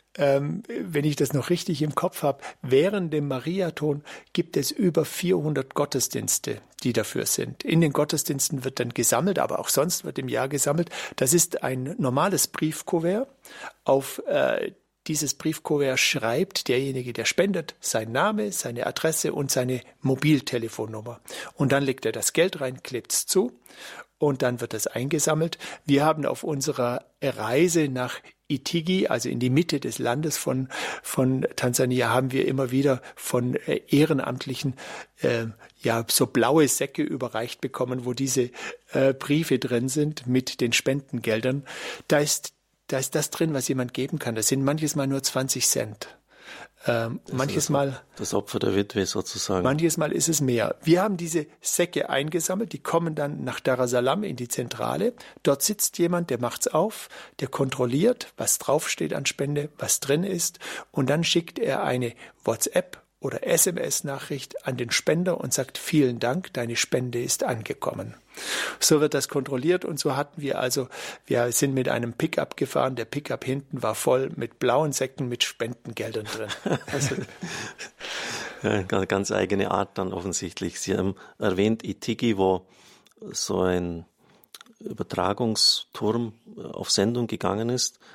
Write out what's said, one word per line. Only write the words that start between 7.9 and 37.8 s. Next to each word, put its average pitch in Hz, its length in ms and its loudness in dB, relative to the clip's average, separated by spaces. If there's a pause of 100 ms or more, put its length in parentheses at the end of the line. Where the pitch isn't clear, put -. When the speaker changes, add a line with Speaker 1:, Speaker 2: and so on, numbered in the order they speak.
Speaker 1:
Gottesdiensten 147 720 0
wird 127 160 -4
dann 120 160 -2
gesammelt, 135 420 2
aber - 220 0
auch - 100 -6
sonst 165 340 0
wird 151 140 -8
im 131 120 -4
Jahr 120 200 0
gesammelt. 147 400 0 (260)
Das 131 200 4
ist - 260 2
ein 131 380 -4
normales 151 480 2
Briefkuvert. 170 800 0 (540)
Auf, 135 440 2
äh, 139 440 2 (340)
dieses 151 300 -2
Briefkuvert 143 640 0
schreibt 131 680 0
derjenige, 127 460 0
der 117 100 -4
spendet, 180 560 2
sein 110 320 -2
Name, 208 400 0
seine 120 360 -4
Adresse - 440 0
und 139 200 -2
seine 127 280 0 (220)
Mobiltelefonnummer. 117 1200 0 (320)
Und 139 180 2
dann 143 120 4
legt 131 220 0
er 113 60 0
das - 220 -2
Geld 165 260 2
rein, 127 240 -6
klebt's - 420 -4
zu 214 320 2 (600)
und 139 240 2
dann 123 180 2
wird - 140 -6
es 110 120 -4
eingesammelt. 156 720 0 (260)
Wir 139 180 6
haben 156 220 4
auf - 180 -2
unserer 135 640 -2 (160)
Reise 143 640 2
nach 127 280 -4 (340)
Itigi, 170 580 0
also 123 220 0
in 123 100 -2
die 123 100 2
Mitte 143 300 2
des 135 180 -6
Landes 139 400 0
von, 131 300 -2 (360)
von 131 420 2 (100)
Tansania, 123 540 2
haben 127 240 2
wir 135 120 2
immer 131 260 0
wieder 135 300 2 (140)
von, 123 400 0
äh, - 320 -2
Ehrenamtlichen, 139 880 2 (460)
äh, 117 240 2 (360)
ja, 117 280 0
so - 180 2
blaue 135 400 6
Säcke - 340 -2
überreicht 123 600 -4
bekommen, 127 420 -4